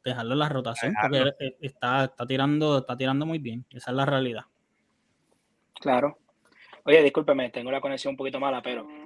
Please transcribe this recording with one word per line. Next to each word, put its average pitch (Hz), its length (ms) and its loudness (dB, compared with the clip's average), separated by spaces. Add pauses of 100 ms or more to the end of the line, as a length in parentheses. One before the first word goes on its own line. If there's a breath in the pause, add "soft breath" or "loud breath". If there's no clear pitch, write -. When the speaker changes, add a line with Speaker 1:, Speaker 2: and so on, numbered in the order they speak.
Speaker 1:
dejarlo 123 280 -4
en 143 60 0
la 151 120 2
rotación, 113 460 -4
Speaker 2:
A 107 120 2
dejarlo. 135 220 2
Speaker 1:
porque - 140 -8
él, 131 60 -4
eh, - 100 -16
está, 135 440 0
está 127 220 -6
tirando, 143 520 2
está 127 180 -6
tirando 135 280 0
muy 160 140 -4
bien. 123 320 -8
Esa - 200 -12
es 127 60 -2
la 135 80 2
realidad. 131 380 0 (1400)
Speaker 3:
Claro. 139 380 2 (680 soft breath)
Oye, 151 180 10
discúlpeme, 139 460 2
tengo 123 220 -8
la 135 100 -2
conexión 139 320 -6
un 131 60 -10
poquito 135 200 -6
mala, 131 220 -2
pero, 120 260 -8 (200)